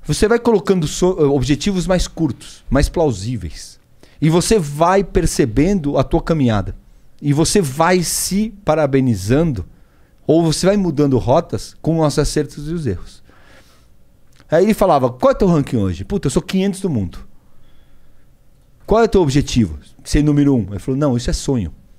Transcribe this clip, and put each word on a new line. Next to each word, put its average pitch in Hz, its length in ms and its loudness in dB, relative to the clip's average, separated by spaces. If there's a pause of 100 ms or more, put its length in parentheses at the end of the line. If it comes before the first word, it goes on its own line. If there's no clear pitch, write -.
Você - 220 0
vai 233 140 2
colocando 190 480 0
so-, 185 280 0 (140)
objetivos 147 560 0
mais 180 220 0
curtos, - 600 -6
mais 143 200 2
plausíveis. 110 880 -6 (420)
E 147 100 2
você 175 280 2
vai 170 460 0
percebendo 147 960 0
a 135 40 2
tua - 200 0
caminhada. 120 520 0 (460)
E 143 120 -2
você 160 280 2
vai 165 420 0
se 208 480 -4 (140)
parabenizando, 135 1000 0 (600)
ou 160 160 4
você 165 240 0
vai 196 100 4
mudando 143 420 2
rotas 131 640 -2
com 165 200 0
os 147 180 0
acertos 151 500 -2
e 160 40 -8
os 170 140 -6
erros. - 360 -8 (1300)
Aí 165 140 4
ele 214 100 2
falava, 147 340 2
"Qual 123 220 2
é 262 40 0
teu 233 120 0
ranking 151 300 2
hoje?" 95 280 -2
"Puta, 202 220 -6
eu 139 60 0
sou - 100 0
quinhentos 190 380 -2
do 190 100 -4
mundo." 101 280 -4 (1700)
"Qual 220 200 2
é - 40 2
teu 190 140 4
objetivo?" 127 560 0 (240)
"Ser - 200 0
número 143 320 4
um." 110 160 0
Ele 98 100 -8
falou, 131 180 -4
"Não, 143 180 0
isso 120 140 -4
é - 20 0
sonho." 117 400 -4 (260)